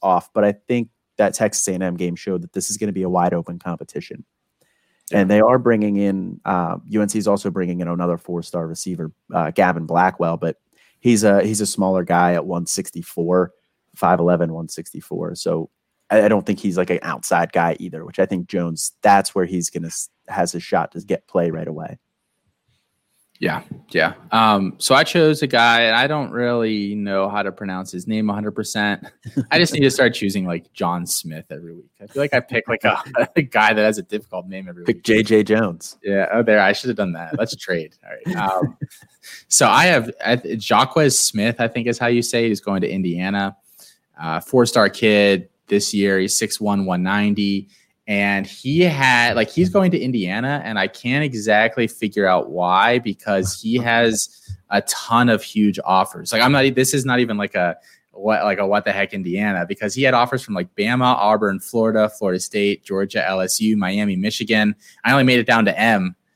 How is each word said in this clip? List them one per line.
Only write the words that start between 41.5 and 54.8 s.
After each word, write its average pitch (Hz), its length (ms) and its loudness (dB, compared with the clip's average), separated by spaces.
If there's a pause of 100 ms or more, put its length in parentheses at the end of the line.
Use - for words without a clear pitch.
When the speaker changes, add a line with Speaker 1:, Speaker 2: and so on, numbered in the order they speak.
Speaker 2:
I 117 60 0
think 117 180 -6
is 120 120 0
how 120 100 0
you 120 120 2
say 117 240 0
it, 113 60 0
is 101 100 -2
going 95 220 -2
to - 80 -2
Indiana. 95 640 -2 (640)
Uh, 80 200 -6
four-star 117 500 2
kid 101 580 2 (180)
this 101 280 -2
year. 98 240 2
He's 95 180 -2
six - 240 -4
one, 101 240 -2
one 90 180 -2
ninety. 101 680 -2 (360)
And 101 380 0
he 143 360 -2
had, 127 560 4
like, 110 120 2
he's 180 200 0
going 185 240 2
to 165 80 0
Indiana, 123 640 -2
and 107 160 -4
I 95 80 0
can't 135 340 -2
exactly 113 640 2
figure 104 400 -2
out 90 240 2
why, 92 480 2
because 98 640 -4
he 113 160 -4
has 117 800 -2 (140)
a 101 120 0